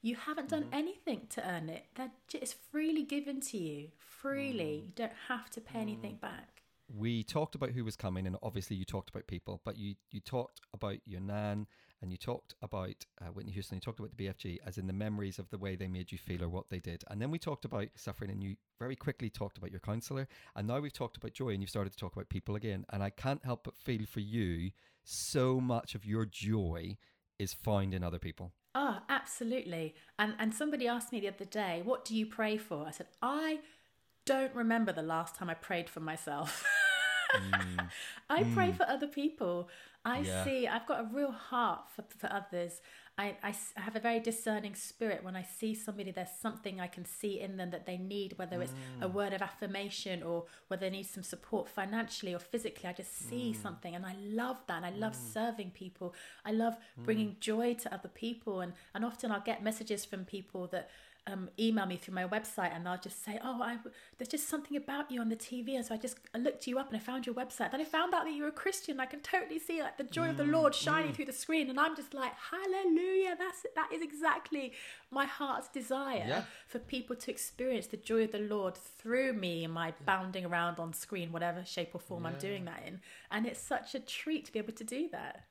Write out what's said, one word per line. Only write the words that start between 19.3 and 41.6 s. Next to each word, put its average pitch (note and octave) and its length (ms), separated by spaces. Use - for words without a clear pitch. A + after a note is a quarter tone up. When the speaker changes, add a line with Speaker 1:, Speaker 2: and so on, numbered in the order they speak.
Speaker 2:
about F#2+ 120
your F#2 80
counsellor. C3 480
And G#2 120
now B2 120
we've D3 120
talked - 240
about - 180
joy, C3 160
and G2 120
you've G2 80
started G2 240
to - 60
talk F#2 140
about - 140
people G2+ 280
again. G2+ 340
And G2 140
I G2 80
can't - 340
help B2 180
but - 160
feel G#2+ 280
for - 120
you, G2 520
so C3 580
much B2 340
of G2+ 80
your G#2+ 220
joy F#2+ 720
is F#2+ 140
found G2 400
in F2+ 100
other E2+ 160
people. F2 320
Speaker 1:
Oh, C4+ 340
absolutely. A3+ 840
And, G#3+ 200
and A3 160
somebody D4 320
asked A#3+ 260
me A#3 80
the G3+ 80
other G3 160
day, F#3+ 400
"What B3+ 180
do A3 140
you G#3+ 80
pray G#3+ 320
for?" D#3 300
I D3+ 40
said, - 160
"I D4+ 380
don't C4+ 300
remember A3+ 360
the D#3+ 120
last D#3+ 320
time F3 160
I - 20
prayed E3+ 360
for - 120
myself." D#3 720
<laughs> G5+ 40
Speaker 2:
Mm. F#2 540
Speaker 1:
I E4 140
pray F#4 180
Speaker 2:
Mm. - 40
Speaker 1:
for - 140
other C#4 180
people. F#3 600
I B3 160
Speaker 2:
Yeah. - 240
Speaker 1:
see, C4 240
I've A#3 180
got C#4+ 140
a A3+ 140
real C#4 180
heart A3 580